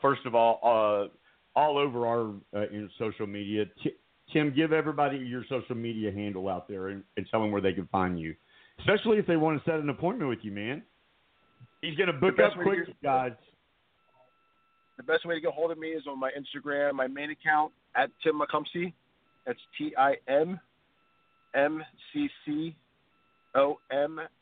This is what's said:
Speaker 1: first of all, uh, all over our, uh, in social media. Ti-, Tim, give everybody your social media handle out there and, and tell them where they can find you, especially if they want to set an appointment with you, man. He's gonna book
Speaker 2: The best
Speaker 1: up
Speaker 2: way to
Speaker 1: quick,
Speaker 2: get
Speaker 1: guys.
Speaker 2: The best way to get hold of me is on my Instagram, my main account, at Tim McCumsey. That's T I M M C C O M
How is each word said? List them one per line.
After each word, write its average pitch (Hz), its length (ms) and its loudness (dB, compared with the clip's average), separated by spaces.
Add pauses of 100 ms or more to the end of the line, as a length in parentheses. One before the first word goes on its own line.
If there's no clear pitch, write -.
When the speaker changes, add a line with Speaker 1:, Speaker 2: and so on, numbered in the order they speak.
Speaker 1:
first 139 240 2
of 120 80 -6
all, 117 300 4
uh, 107 440 4 (480)
all 143 220 2
over 120 300 0
our, 117 260 0 (220)
uh, 104 160 -2
in 104 260 -8
social 110 300 -4
media. 101 380 -2 (180)
Ti-, - 120 -4 (380)
Tim, 151 180 2
give 151 220 2
everybody 143 440 0
your 123 320 -8
social 127 260 -4
media 113 360 -4
handle 98 360 -4
out 90 200 -4
there 95 200 -8
and, 98 160 -8 (140)
and 92 120 -6
tell 113 120 2
them 107 100 0
where 101 100 0
they 95 120 2
can 87 140 -4
find 90 320 0
you, 80 140 -6 (460)
especially 214 380 4
if 196 100 0
they 175 80 2
want 156 280 2
to - 60 -2
set 160 100 0
an 147 100 -2
appointment 160 400 -2
with 113 120 -4
you, 107 100 -8
man. 110 300 -6 (1000)
He's 160 140 -6
gonna 180 180 2
book 180 240 4
Speaker 2:
The 202 60 8
best 208 100 6
Speaker 1:
up 175 60 -10
Speaker 2:
way 175 40 -4
to 185 80 4
Speaker 1:
quick, 180 160 -2
Speaker 2:
get - 160 -20
Speaker 1:
guys. 131 280 0 (1700)
Speaker 2:
The 127 60 -18
best 160 220 0
way 170 100 -2
to 160 60 -6
get 165 100 -2
hold 160 200 -2
of 160 60 -6
me 160 120 -8
is 156 180 -6
on 139 120 -10
my 131 120 -2
Instagram, 143 640 -2
my 131 140 -2
main 139 240 -6
account, 156 400 2 (240)
at 135 140 2 (140)
Tim 151 160 2
McCumsey. 151 540 -2 (520)
That's 123 140 -4 (180)
T 151 200 -6
I 139 180 6 (120)
M 160 320 2 (960)
M 151 300 2 (300)
C 147 160 -2 (160)
C 156 300 -4 (800)
O 143 220 4 (140)
M 147 280 -2 (220)